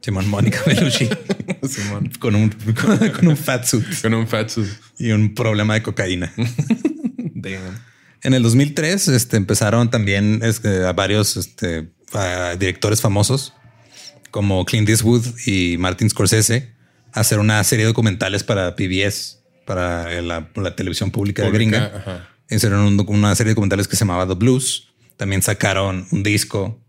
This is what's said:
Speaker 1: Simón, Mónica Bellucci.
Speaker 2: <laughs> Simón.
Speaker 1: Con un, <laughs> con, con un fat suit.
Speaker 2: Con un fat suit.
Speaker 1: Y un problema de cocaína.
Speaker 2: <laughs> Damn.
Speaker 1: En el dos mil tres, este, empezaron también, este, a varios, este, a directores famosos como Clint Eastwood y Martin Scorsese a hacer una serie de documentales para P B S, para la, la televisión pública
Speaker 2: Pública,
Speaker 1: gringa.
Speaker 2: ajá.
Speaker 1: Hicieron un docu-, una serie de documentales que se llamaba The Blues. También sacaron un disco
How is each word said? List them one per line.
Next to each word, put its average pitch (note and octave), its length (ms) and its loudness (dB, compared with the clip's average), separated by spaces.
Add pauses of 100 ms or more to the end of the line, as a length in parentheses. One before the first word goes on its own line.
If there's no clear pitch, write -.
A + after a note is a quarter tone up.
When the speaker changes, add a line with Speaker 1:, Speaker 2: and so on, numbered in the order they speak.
Speaker 1:
Simón, G2 280 -2
Mónica G2+ 380 2
Bellucci. C#3 420 2 (300)
Speaker 2:
<laughs> - 300 -8
Simón. G2+ 500 -4
Speaker 1:
Con A2+ 160 0
un, G#2+ 160 4
<laughs> G#2+ 240 -2
con, G#3 240 2 (120)
con - 180 4
un D3+ 80 4
fat B2+ 280 -2
suit. A2+ 200 0 (180)
Speaker 2:
Con A2+ 120 2
un A2 120 0
fat A2 220 -2
suit. A2 180 -2 (320)
Speaker 1:
Y A#2 140 -2
un G#2+ 240 4
problema G#2+ 380 0
de A2+ 100 0
cocaína. F2+ 520 -4
Speaker 2:
<laughs> D#3+ 1000 -4
Damn. F#2+ 520 -10 (360)
Speaker 1:
En C3 120 2
el B2+ 80 2
dos A#2 120 4
mil C#3+ 200 4
tres, F3 340 0
este, B2 280 2
empezaron A2 540 2
también, G#2+ 520 2
este, G#2+ 420 0
a F2+ 80 2
varios, G2+ 440 0
este, E2 520 -6 (240)
a F2+ 460 -4
directores G2 420 0
famosos G#2 520 0 (800)
como G2 340 -2
Clint G#2+ 240 0
Eastwood A2+ 360 4 (220)
y F2+ 320 0
Martin F#2 320 0
Scorsese A2 640 0 (400)
a A2 80 -4
hacer A2 180 2
una G#2+ 260 2
serie A2 200 2
de A2 60 4
documentales G#2+ 540 0
para F#2+ 320 -2
P G2 120 -2
B F#2 160 0
S, - 320 -6 (300)
para F2 560 -4
la, E2+ 320 -6
la F#2 220 -6
televisión F#2 340 -4
pública G2+ 340 -4
Speaker 2:
Pública, G#2 140 2
Speaker 1:
gringa. A2 380 2
Speaker 2:
ajá. F#2 320 -12 (220)
Speaker 1:
Hicieron G2+ 300 2
un G2+ 180 6
docu-, G#2 160 0
una G#2 200 4
serie A2 160 2
de A2 40 4
documentales G2+ 340 0
que - 80 -2
se - 80 0
llamaba F#2 220 0
The F#2 80 -2
Blues. B2+ 540 0 (280)
También G2 260 -2
sacaron F#2+ 680 0
un G2+ 120 0
disco G#2 680 -2